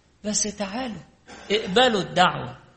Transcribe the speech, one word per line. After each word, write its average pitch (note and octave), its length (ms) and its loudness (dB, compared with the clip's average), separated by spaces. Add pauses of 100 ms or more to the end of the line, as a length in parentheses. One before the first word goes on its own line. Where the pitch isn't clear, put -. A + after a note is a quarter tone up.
(240)
بس G3+ 200 -2
تعالوا، G#3 580 -8 (500)
اقبلوا A3 500 2
الدعوة، D3+ 560 0 (200)